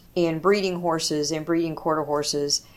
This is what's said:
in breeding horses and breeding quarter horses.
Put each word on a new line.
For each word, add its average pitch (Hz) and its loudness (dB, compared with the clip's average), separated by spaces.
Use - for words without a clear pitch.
in 165 2
breeding 190 2
horses 160 -2
and 156 -4
breeding 165 0
quarter 156 -2
horses. 147 -2